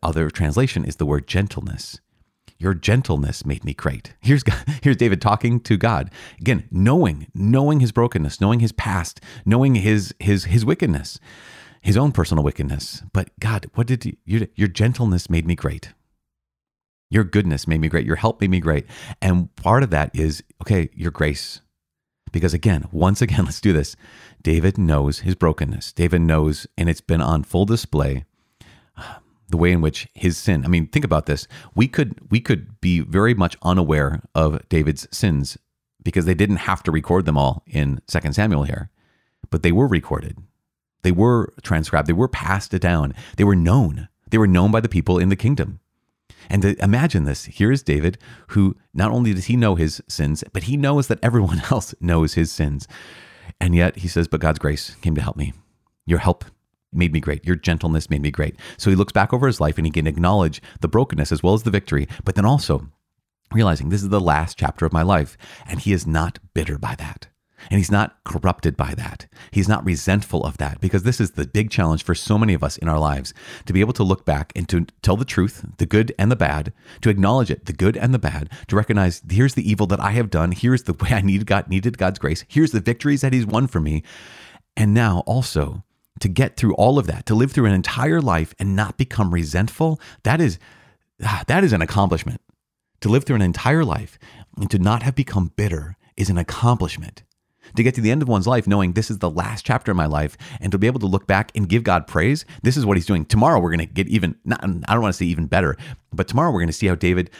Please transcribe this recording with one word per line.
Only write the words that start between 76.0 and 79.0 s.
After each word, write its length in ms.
and 140
the 40
bad, 380
to 80
acknowledge 420
it, 140
the 80
good 240
and 160
the 60
bad, 300
to 80
recognize, 540